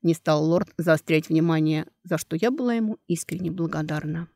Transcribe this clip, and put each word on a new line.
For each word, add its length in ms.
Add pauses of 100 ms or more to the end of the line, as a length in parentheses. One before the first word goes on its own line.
не 120
стал 300
лорд 340
заострять 520
внимание, 580 (160)
за 140
что 180
я 160
была 220
ему 240 (100)
искренне 440
благодарна. 840